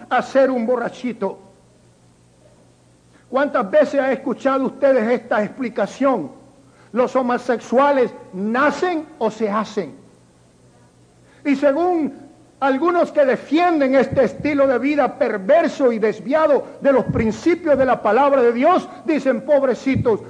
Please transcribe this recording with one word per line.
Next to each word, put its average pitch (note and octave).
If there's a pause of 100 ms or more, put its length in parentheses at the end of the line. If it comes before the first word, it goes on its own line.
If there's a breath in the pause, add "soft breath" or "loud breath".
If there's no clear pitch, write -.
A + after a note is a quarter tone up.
a B3
ser C4
un B3
borrachito. A#3 (1900 soft breath)
¿Cuántas C4
veces C#4+
han C4
escuchado C4+
ustedes B3
esta A#3+
explicación? A3 (520 soft breath)
Los A#3+
homosexuales B3 (200)
nacen C#4 (140)
o A3
se A3
hacen. G3+ (1500 soft breath)
Y C#4+
según D4 (460)
algunos D4
que D4
defienden C#4
este B3+
estilo C#4
de B3+
vida C4
perverso B3
y A3+
desviado B3+
de C#4
los A3
principios C#4+
de C4
la B3
palabra C4
de A#3
Dios, D4+ (180 loud breath)
dicen, C4
"Pobrecitos, B3+ (100)